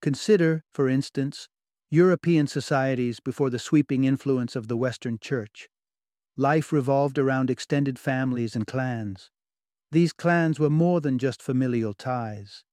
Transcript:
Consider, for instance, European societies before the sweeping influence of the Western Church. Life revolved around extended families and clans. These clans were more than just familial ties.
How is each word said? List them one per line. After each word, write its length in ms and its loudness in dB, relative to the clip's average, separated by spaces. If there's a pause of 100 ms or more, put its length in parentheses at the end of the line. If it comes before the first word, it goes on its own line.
Consider, 600 2 (100)
for 160 0
instance, 580 -4 (440)
European 560 4
societies 720 -2
before 320 -2
the 80 -4
sweeping 460 2
influence 500 0
of 140 -6
the 80 -2
Western 440 -4
Church. 480 -8 (680)
Life 380 2
revolved 460 2
around 320 2
extended 480 -2
families 560 -2
and 100 -2
clans. 640 -6 (600)
These 220 2
clans 480 0
were 100 2
more 300 2
than 180 -2
just 240 -4
familial 520 0
ties. 800 -8